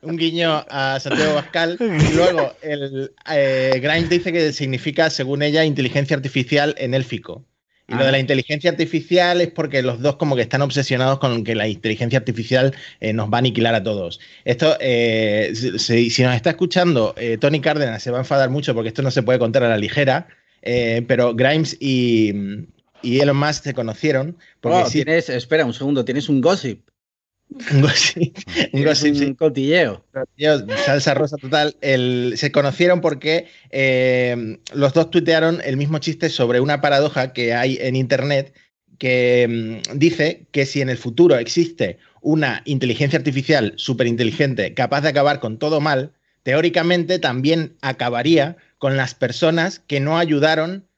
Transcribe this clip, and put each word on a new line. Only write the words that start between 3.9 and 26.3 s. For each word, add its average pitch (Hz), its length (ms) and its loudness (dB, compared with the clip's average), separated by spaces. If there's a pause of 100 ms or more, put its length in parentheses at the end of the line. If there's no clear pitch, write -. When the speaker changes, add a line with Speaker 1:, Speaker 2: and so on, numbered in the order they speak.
Speaker 1:
dice 175 220 0
que 160 220 2
significa, 143 560 0
según 139 320 -4
ella, 151 240 2
inteligencia 139 500 0
artificial 139 640 0
en 127 160 -4
élfico. 131 520 -6 (420)
Y - 60 -10
lo 127 100 0
de 135 80 4
la 135 60 2
Speaker 2:
Ah. 135 40 2
Speaker 1:
inteligencia 143 500 0
artificial 175 680 2
es 170 100 0
porque 139 320 -2
los 120 180 -2
dos 139 140 0
como 143 200 0
que 123 60 0
están 135 220 0
obsesionados 131 560 0
con 120 240 0
que 113 100 -4
la 110 140 -2
inteligencia 110 500 -2
artificial, 127 560 0 (260)
eh, 110 140 -4
nos 104 180 -2
va 120 60 2
a - 20 2
aniquilar 117 360 2
a 104 80 0
todos. 95 360 -6 (240)
Esto, 151 360 2
eh, 110 760 0
si, 110 240 -4
si, 117 320 2
si 127 140 0
nos 127 120 2
está 120 160 0
escuchando, 170 640 0
eh, 113 240 -4
Tony 143 220 2
Cárdenas 143 400 -2
se - 80 -8
va 123 80 -4
a 131 40 -4
enfadar 135 280 0
mucho 139 240 -2
porque 113 140 -4
esto 135 160 -6
no 135 80 0
se 131 100 0
puede 123 160 2
contar 117 260 2
a 117 60 2
la 113 80 2
ligera, 135 500 0 (360)
eh, 120 440 0
pero 120 280 2
Grimes 143 440 2
y, 120 540 2 (680)
y 123 160 0
Elon 143 180 4
Musk 147 260 -2
se 143 120 -6
conocieron 135 600 -2 (260)
porque 143 180 2
Speaker 2:
Oh, 175 80 2
Speaker 1:
sí. 135 160 0
Speaker 2:
tienes, 160 260 0
espera 131 340 0
un 120 100 -2
segundo, 139 300 -2
tienes 131 240 -4
un 139 140 2